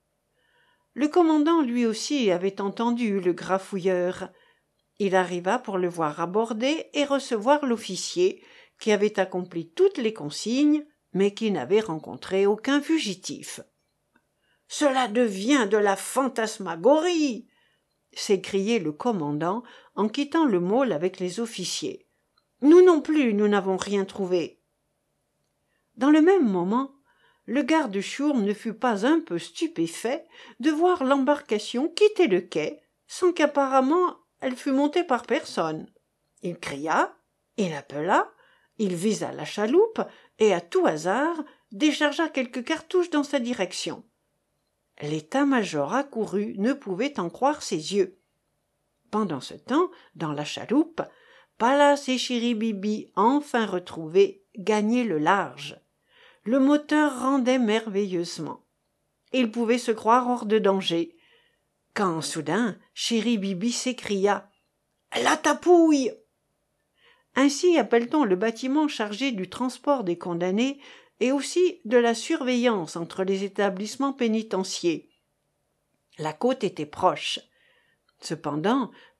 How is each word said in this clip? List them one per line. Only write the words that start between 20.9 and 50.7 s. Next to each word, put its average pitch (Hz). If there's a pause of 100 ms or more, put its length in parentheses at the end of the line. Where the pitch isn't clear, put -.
avec 185
les 180
officiers. « - (540)
Nous 339
non 339
plus, 277
nous 208
n'avons 196
rien 196
trouvé. » 180 (1400)
Dans 262
le 311
même 349
moment, 202 (540)
le 254
garde-chourme 269
ne 202
fut 208
pas 220
un 320
peu 175
stupéfait 247 (340)
de 277
voir 349
l'embarcation 269
quitter 403
le 180
quai 160 (240)
sans 359
qu'apparemment 285 (220)
elle 254
fût 269
montée 294
par 247
personne. 170 (520)
Il 175
cria, 160 (400)
il 180
appela, 170 (460)
il 190
visa 170
la 147
chaloupe 262 (360)
et, 214
à 175
tout 370
hasard, 254 (300)
déchargea 294
quelques 254
cartouches 339
dans 294
sa 285
direction. 208 (960)
L'état-major 156
accouru 220
ne 220
pouvait 254
en 170
croire 285
ses 156
yeux. 196 (920)
Pendant 185
ce -
temps, 330 (260)
dans 156
la 147
chaloupe, 233 (540)